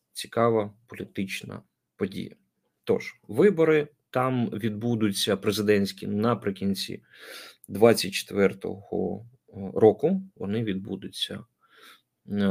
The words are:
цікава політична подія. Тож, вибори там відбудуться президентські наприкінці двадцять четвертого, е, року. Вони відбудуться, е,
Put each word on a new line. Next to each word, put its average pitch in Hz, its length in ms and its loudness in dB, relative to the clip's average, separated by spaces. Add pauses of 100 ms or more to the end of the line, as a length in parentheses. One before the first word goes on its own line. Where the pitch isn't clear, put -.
(120)
цікава 113 600 0 (140)
політична - 760 -10 (340)
подія. 95 380 -8 (500)
Тож, - 440 -4
вибори 156 600 4 (220)
там 127 400 0
відбудуться 110 840 0
президентські 101 680 0
наприкінці 101 960 -2 (680)
двадцять 101 440 4
четвертого, 95 1120 -2 (220)
е, - 40 -20 (220)
року. 156 480 4 (140)
Вони 107 280 -4
відбудуться, 95 680 -6
е, - 1160 -8